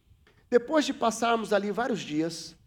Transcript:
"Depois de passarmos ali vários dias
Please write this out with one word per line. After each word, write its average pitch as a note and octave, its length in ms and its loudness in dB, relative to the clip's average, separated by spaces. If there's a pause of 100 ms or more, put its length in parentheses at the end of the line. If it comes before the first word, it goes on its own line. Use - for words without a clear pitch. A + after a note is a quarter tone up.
(500)
"Depois B3 360 2
de C4+ 80 -4
passarmos A3+ 580 0
ali G3+ 200 2
vários A3 300 -2
dias D#3 540 -4 (120)